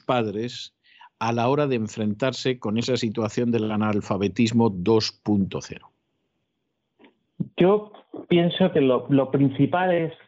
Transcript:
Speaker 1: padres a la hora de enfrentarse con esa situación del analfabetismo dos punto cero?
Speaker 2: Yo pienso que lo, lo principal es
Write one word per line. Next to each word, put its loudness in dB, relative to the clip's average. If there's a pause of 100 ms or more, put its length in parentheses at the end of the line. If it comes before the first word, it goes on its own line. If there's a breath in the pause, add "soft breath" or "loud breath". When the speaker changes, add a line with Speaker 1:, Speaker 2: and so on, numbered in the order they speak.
Speaker 1:
padres -4 (500 soft breath)
a -2
la 0
hora 2
de 0
enfrentarse -2
con -4
esa -2
situación -2
del 0
analfabetismo 0
dos 2
punto -2
cero? -16 (1700)
Speaker 2:
Yo 2 (360)
pienso 2
que 2
lo, 2
lo 2
principal 2
es -2 (160)